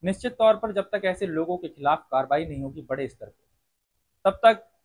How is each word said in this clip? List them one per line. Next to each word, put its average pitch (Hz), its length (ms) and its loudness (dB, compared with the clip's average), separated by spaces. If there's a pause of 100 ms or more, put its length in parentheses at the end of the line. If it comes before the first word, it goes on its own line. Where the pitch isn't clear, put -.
निश्चित 190 300 -4
तौर 220 220 6
पर 214 180 -8
जब 196 180 -4
तक 202 140 -4
ऐसे 185 220 -2
लोगों 165 300 -4
के 175 100 -10
खिलाफ 143 440 -2
कार्रवाई 131 340 0
नहीं 147 160 -10
होगी 139 200 -10
बड़े 135 260 -6
स्तर - 180 -16
पे, - 180 -20 (840)
तब 196 200 0
तक 226 180 6 (220)